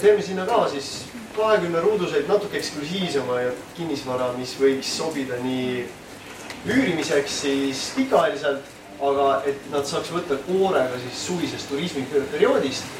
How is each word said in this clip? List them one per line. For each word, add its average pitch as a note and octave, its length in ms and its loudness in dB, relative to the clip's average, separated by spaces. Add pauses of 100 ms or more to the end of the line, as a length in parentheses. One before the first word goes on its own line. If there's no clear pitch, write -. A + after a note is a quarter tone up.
teeme G3+ 200 8
sinna F#3 220 -4
ka A#3 240 4
siis - 360 -6 (320)
kahekümne F3 440 4
ruuduseid, F3 460 2
natuke G3+ 320 2
eksklusiivsema D3 800 -2 (400)
kinnisvara, B2+ 600 -2
mis B2+ 220 -8
võiks C3+ 400 4
sobida C3+ 400 -2
nii B2+ 460 -2 (840)
üürimiseks E3 680 2 (100)
siis C#3 480 0
pikaajaliselt, D3 720 2 (340)
aga C#3 280 4 (180)
et C#3 240 -4
nad C#3+ 160 0
saaks D#3+ 240 -4
võtta E3 240 -2 (140)
koorega D3+ 500 2
siis B2 280 -8
suvisest D3 440 -4
turismiperioodist D3 1300 0